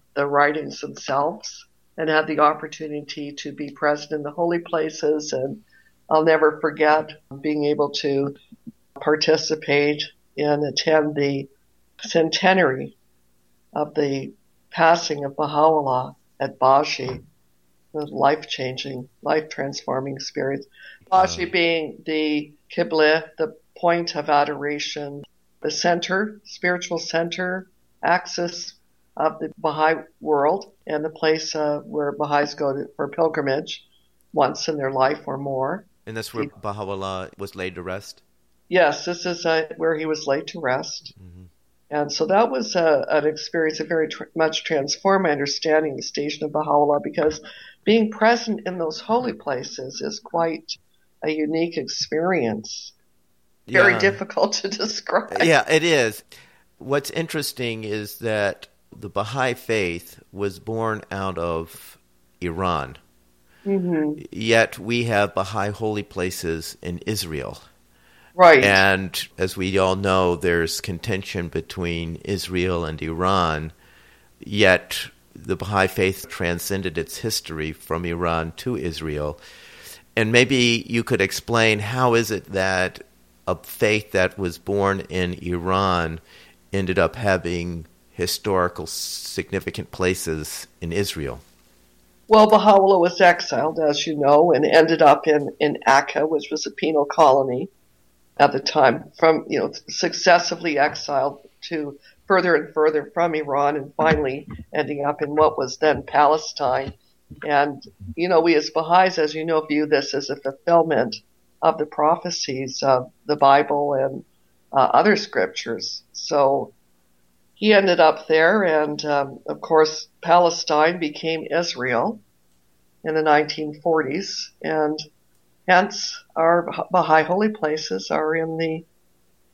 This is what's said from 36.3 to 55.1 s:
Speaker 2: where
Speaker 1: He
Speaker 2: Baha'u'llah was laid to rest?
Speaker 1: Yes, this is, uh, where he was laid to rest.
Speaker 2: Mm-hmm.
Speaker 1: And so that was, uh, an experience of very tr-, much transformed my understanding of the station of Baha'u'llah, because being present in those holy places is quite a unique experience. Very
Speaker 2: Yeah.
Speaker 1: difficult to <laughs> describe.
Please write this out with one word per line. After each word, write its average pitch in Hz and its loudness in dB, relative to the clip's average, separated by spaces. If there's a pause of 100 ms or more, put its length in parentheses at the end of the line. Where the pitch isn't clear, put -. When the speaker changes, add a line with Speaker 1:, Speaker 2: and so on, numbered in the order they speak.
Speaker 2:
where 110 -4
Speaker 1:
He 143 -8 (100)
Speaker 2:
Baha'u'llah 95 -8
was 98 -12
laid 92 -8
to 90 -10
rest? 92 -12 (460)
Speaker 1:
Yes, 170 2
this 175 -6
is, 175 -6
uh, 160 0
where 160 -2
he 156 -6
was 151 -6
laid 139 -2
to 175 -14
rest. 139 -6
Speaker 2:
Mm-hmm. 90 -20 (460)
Speaker 1:
And 147 -2
so - -2
that 202 4
was, 247 -4
uh, 160 2
an 151 2
experience 156 -2
of 156 -6
very 160 0
tr-, - -12 (100)
much 160 0
transformed 170 0
my 170 2
understanding 147 0
of 131 -10
the - -8
station 147 -6
of 147 -6
Baha'u'llah, 147 2
because 151 -2 (440)
being 214 4
present 226 0
in 185 -6
those 160 -4
holy 240 -2
places 131 -8
is 139 -8
quite - -4 (460)
a 151 -2
unique 156 -2
experience. 156 -4 (760)
Very 185 4
Speaker 2:
Yeah. 180 -2
Speaker 1:
difficult 202 0
to - -6
<laughs> 208 -8
describe. - -4